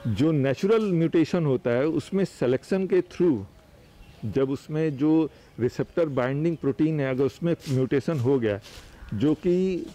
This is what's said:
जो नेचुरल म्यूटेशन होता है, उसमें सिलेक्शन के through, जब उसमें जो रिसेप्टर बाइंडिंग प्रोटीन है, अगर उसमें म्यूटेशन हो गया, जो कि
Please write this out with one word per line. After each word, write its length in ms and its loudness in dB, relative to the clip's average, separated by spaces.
जो 240 0
नेचुरल 600 2
म्यूटेशन 540 2
होता 240 0
है, 160 2
उसमें 400 -2
सिलेक्शन 640 -2
के 140 2
through, 380 0
जब 240 0
उसमें 480 -4
जो 320 2
रिसेप्टर 460 -2
बाइंडिंग 520 -2
प्रोटीन 420 0
है, 100 -2
अगर 140 0
उसमें 320 -2
म्यूटेशन 500 0
हो 200 2
गया, 200 0
जो 200 2
कि 600 0